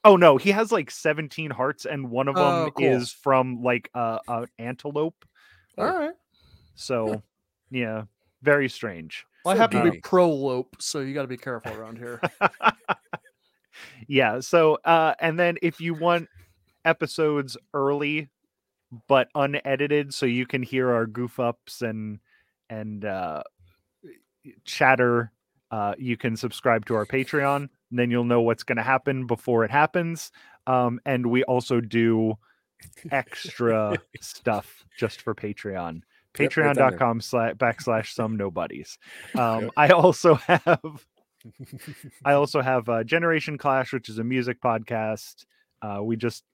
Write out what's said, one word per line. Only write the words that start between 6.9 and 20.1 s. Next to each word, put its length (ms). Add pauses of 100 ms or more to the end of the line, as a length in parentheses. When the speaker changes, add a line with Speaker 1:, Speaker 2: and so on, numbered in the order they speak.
Speaker 2:
Huh. 100 (540)
Speaker 1:
yeah, 320 (380)
very 280
strange. 560 (180)
Speaker 2:
Well, 100
I 40
Speaker 3:
So 40
Speaker 2:
happen 180
to 60
be 60
Speaker 3:
gamey. 100
Speaker 2:
pro-lope, 760
so 220
you 120
gotta 140
be 100
careful 360
around 260
here. 200 (220)
Speaker 1:
<laughs> 80 (1600)
Yeah, 320
so, 360 (100)
uh, 340
and 200
then 220
if 200
you 120
want 360 (560)
episodes 720 (160)
early 560 (800)
but 280
unedited, 760